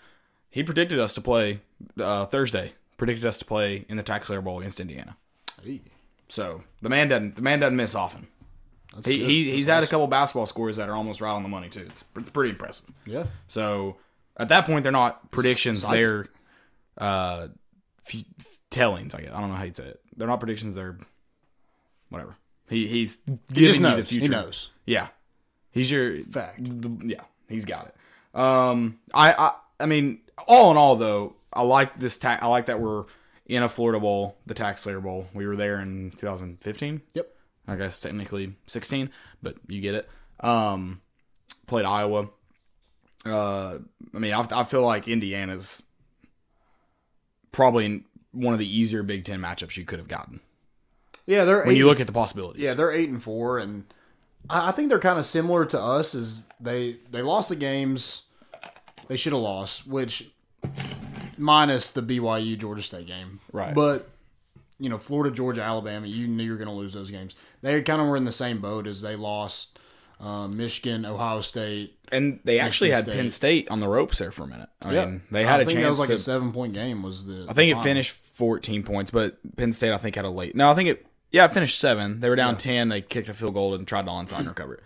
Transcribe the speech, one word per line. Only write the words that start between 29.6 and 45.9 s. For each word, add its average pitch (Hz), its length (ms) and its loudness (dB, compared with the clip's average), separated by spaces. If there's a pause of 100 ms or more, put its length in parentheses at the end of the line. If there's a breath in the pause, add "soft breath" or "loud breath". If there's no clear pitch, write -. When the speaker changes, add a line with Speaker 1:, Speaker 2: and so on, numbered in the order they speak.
Speaker 1:
I 147 60 0
mean, 143 340 2 (260)
all 233 240 12
in 151 60 8
all, 143 180 10
though, 107 400 0 (220)
I 123 60 2
like 131 380 4
this 123 180 -4
ta-, 120 240 0
I 117 60 0
like 120 180 2
that 117 140 -2
we're 107 240 -4 (420 soft breath)
in 123 160 0
a 117 60 4
Florida 113 320 0
Bowl, 101 440 0
the 110 100 -10
Tax 101 260 -6
Slayer 98 180 -8
Bowl. 92 360 -8
We 101 120 -6
were 101 80 -4
there 101 260 -2
in 95 300 -8
two - 160 -12
thousand 90 340 -10
fifteen. 147 400 -8 (140)
Speaker 2:
Yep. - 160 -6 (380)
Speaker 1:
I 101 80 -6
guess 95 240 -8
technically 98 560 -10 (100)
sixteen, 135 440 -6 (300 loud breath)
but - 140 -12 (140)
you 98 120 -10
get 101 140 -4
it. - 140 -6 (320 soft breath)
Um, 98 600 0 (680)
played 113 160 0
Iowa. 104 460 0 (960)
Uh, 98 540 -2 (340)
I 98 60 -10
mean, 107 160 0
I, 117 180 2
I 117 120 2
feel 131 180 2
like 110 240 2
Indiana's 98 720 -4 (1700)